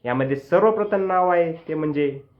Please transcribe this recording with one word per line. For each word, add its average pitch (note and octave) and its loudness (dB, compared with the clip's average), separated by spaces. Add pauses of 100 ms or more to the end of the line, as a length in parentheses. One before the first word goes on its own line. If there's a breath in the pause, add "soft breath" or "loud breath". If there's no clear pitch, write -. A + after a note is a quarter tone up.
यामध्ये C3 0
सर्वप्रथम G3+ 0
नाव F#3 2
आहे E3+ 2 (160)
ते D#3+ -4
म्हणजे D3 -2 (200)